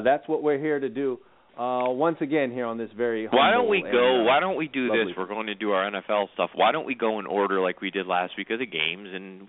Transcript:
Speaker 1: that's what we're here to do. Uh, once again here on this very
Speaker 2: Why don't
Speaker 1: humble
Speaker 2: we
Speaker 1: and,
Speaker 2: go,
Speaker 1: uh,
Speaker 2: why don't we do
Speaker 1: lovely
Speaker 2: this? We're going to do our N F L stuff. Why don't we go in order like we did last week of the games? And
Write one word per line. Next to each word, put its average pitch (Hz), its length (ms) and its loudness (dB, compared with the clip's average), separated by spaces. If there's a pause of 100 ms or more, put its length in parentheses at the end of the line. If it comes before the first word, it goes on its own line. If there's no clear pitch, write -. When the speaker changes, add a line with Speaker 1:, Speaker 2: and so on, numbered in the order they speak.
Speaker 1:
that's 143 240 2
what 151 140 -2
we're 147 160 0
here 151 200 -2
to 135 80 -4
do. 127 320 -4 (380)
Uh, 127 320 -2
once 156 320 0
again 139 300 0
here 123 160 -4
on 113 100 -6
this 110 180 -8
very 113 300 -2
Speaker 2:
Why 127 240 4
don't 233 120 2
Speaker 1:
humble 226 100 0
Speaker 2:
we 190 100 2
Speaker 1:
and, - 100 -6
Speaker 2:
go, 123 300 4
Speaker 1:
uh, - 40 2
Speaker 2:
why 135 140 6
don't 185 180 -2
we 160 100 -2
do 131 220 -2
Speaker 1:
lovely 110 160 2
Speaker 2:
this? 90 120 -8
We're 92 80 -4
going 107 220 -6
to 104 80 -6
do 104 160 -2
our 95 160 2
N 101 80 -6
F 92 120 -6
L 104 280 0
stuff. 90 180 0
Why 104 180 6
don't 151 140 -2
we 131 80 -4
go 110 240 0
in 101 80 -6
order 95 340 0
like 92 220 0
we 98 80 -2
did 92 160 -2
last 90 320 -2
week 98 140 -6
of 113 80 -4
the 127 80 -4
games? 85 440 -4
And 95 380 -12